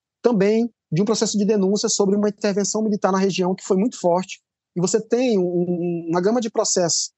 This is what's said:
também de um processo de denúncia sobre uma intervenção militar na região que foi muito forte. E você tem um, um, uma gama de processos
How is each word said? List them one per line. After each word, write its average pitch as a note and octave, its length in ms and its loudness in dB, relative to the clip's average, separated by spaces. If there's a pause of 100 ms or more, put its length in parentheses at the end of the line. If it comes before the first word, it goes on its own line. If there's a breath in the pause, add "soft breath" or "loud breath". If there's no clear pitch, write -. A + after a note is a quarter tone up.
(220)
também A3+ 480 2 (220)
de D#3+ 100 2
um G#3 40 2
processo G#3+ 320 -2
de G3+ 80 2
denúncia G3+ 420 0
sobre G3+ 300 2
uma G#3 120 0
intervenção G3+ 540 -2
militar G3+ 300 0
na F#3+ 40 2
região F#3 380 0
que - 80 -12
foi F#3+ 140 0
muito A3+ 200 0
forte. F3+ 440 -2 (340)
E F3 60 -2
você F#3+ 200 2
tem A#3 380 0
um, F3+ 40 2
um, F3 680 -2
uma F3 120 0
gama A3+ 200 0
de A3 100 -6
processos F#3 680 -2